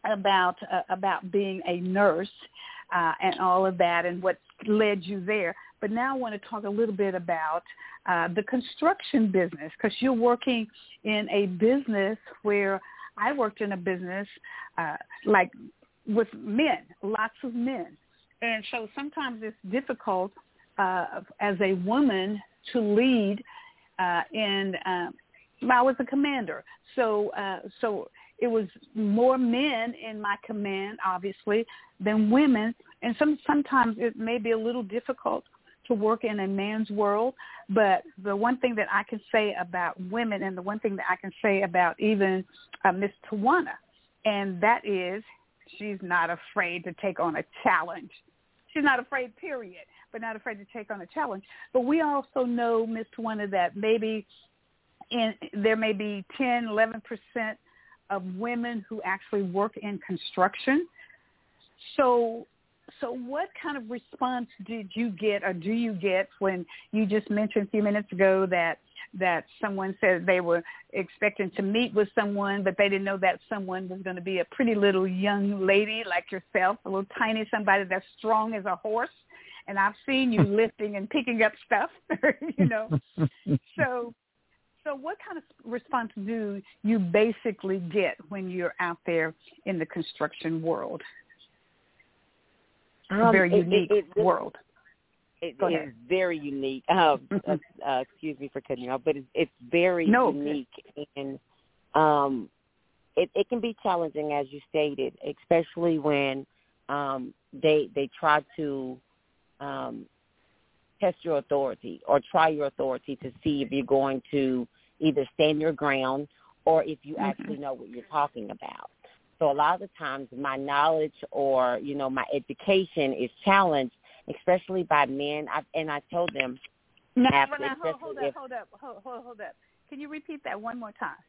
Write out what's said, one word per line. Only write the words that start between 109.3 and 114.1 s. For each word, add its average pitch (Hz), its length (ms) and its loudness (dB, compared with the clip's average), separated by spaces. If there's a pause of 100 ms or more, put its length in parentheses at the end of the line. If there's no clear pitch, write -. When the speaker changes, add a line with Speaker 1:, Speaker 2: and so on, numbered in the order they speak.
Speaker 3:
um, 131 480 -10 (920)
test 185 220 2
your 160 160 0
authority 131 680 -2
or 135 120 6 (120)
try 160 180 6
your 147 160 -2
authority 135 520 -4
to 131 140 -10 (120)
see 147 180 0
if 123 100 -4
you're 139 140 0
going 135 360 2 (100)